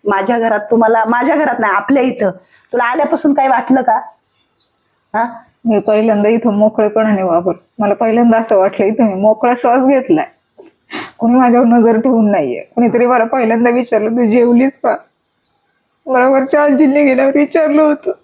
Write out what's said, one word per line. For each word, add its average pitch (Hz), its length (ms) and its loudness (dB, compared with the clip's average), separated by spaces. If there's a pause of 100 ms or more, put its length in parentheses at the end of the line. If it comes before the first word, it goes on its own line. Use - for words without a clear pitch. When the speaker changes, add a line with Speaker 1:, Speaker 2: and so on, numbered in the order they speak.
Speaker 1:
माझ्या 202 340 -2
घरात 226 200 -2
तुम्हाला, 226 460 0
माझ्या 247 300 0
घरात 294 240 -2
नाही, 208 140 -2
आपल्या 247 300 0
इथं 226 280 -2 (420)
तुला 240 100 -2
आल्यापासून 285 500 -2
काय 269 140 0
वाटलं 254 340 0
का? 226 200 -2 (1120)
हा? 226 100 -2 (400)
Speaker 2:
मी 214 140 0
पहिल्यांदा 214 500 0
इथं 226 240 0
मोकळेपणाने 214 720 0
वावर-, 175 560 -4
मला 208 140 0
पहिल्यांदा 226 440 2
असं 226 200 0
वाटलं 196 280 0
इथं 220 180 0
मी 202 100 0
मोकळा 214 460 0
श्वास 247 200 0
घेतलाय. 254 460 0 (960)
कुणी 226 160 0
माझ्यावर 247 300 4
नजर 233 340 4
ठेवून 226 320 0
नाहीये. 139 300 -4 (140)
कुणीतरी 240 300 0
मला 240 180 2
पहिल्यांदा 233 460 0
विचारलं, 233 420 -2
"तू 233 200 0
जेवलीस 240 400 2 (120)
का?" 226 120 0 (1120)
मला 254 220 0
वरच्या 269 340 0
आजींनी 294 400 2
गेल्यावर 269 340 0
विचारलं 294 440 0
होतं. 302 300 -2 (120)